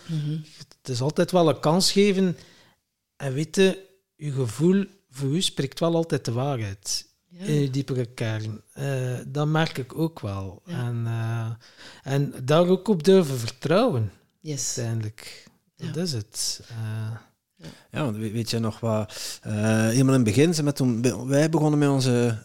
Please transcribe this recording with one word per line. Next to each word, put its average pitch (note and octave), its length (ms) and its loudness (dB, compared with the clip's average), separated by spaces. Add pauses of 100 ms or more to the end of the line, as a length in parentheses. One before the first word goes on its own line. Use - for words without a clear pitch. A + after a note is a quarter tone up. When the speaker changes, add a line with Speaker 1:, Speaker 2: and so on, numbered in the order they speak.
Speaker 1:
Mhm. D3 240 -4 (480)
Speaker 2:
Het - 100 -16
is B2 120 -4
altijd D#3 300 0
wel F3 180 6
een C3+ 120 2
kans E3+ 320 4
geven. F#3+ 440 4 (800)
En C#3 160 -6
weet D#3 240 -4
je, F#3+ 300 4 (300)
je D3 160 -6
gevoel D3 520 2 (260)
voor C3+ 180 -4
u D3+ 140 0
spreekt D#3 380 -4
wel E3+ 140 2
altijd E3 300 0
de A#2+ 80 -2
waarheid. A#2 720 -4 (220)
Speaker 1:
Ja. F3 160 -16
Speaker 2:
In D#3 100 0
je C#3+ 160 2
diepere C3 360 -2
kern. A2 540 -6 (120)
Eh, B2+ 540 -4
dat D3 200 -2
merk D#3 320 0
ik C3 200 -8
ook D#3+ 220 -2
wel. G2 440 -8
Speaker 1:
Ja. C#3+ 220 -6
Speaker 2:
En, A#2+ 200 -4
eh, A2+ 440 -4 (640)
en C#3+ 220 0 (100)
daar D#3 240 6
ook F#3 200 2
op F3+ 160 2
durven E3+ 340 6
vertrouwen. C#3 760 0 (280)
Speaker 1:
Yes. D3 380 -6
Speaker 2:
Uiteindelijk. A2+ 720 -6 (280)
Dat - 180 -10
Speaker 1:
Ja. D#3+ 80 -4
Speaker 2:
is F3 100 -4
het. - 560 -6
Eh, A2 480 -8 (400)
Speaker 1:
Ja. D#3+ 120 -20 (220)
Speaker 3:
Ja, D3+ 140 -4
want A2 120 -4
we-, A2 140 -6
weet A2 200 -4
je A#2 80 -2
nog A2+ 220 -4
wat, - 600 -4
eh, A2+ 100 -8 (120)
helemaal A2+ 500 4
in C3 60 4
het G#2+ 140 2
begin, D#3 200 4
ze D#3 80 -2
met C#3+ 140 -2
toen B2 240 0
be-, A#2+ 260 0
wij C#3 240 2
begonnen D3+ 280 2
met D3 100 4
onze, A#2+ 560 0